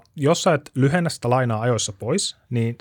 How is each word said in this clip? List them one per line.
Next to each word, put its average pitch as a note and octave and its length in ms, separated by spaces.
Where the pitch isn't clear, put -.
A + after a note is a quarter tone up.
jos D3+ 280
sä F3 100
et - 220
lyhennä D3+ 340
sitä - 200
lainaa A#2+ 320
ajoissa A2+ 320
pois, C3+ 440
niin A#2 320